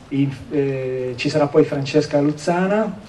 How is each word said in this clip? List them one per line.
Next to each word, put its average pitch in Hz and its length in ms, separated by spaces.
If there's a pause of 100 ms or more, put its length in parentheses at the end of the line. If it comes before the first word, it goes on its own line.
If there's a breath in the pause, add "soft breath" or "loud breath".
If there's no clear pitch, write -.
In, 139 240 (180)
eh, 131 680
ci 143 120
sarà 147 180
poi 147 180
Francesca 143 560
Luzzana, 185 760 (120)